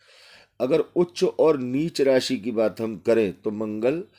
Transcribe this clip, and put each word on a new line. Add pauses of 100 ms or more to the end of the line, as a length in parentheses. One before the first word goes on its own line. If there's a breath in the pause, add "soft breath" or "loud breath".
(600 soft breath)
अगर
उच्च
और
नीच
राशि
की
बात
हम
करें
तो
मंगल (140 soft breath)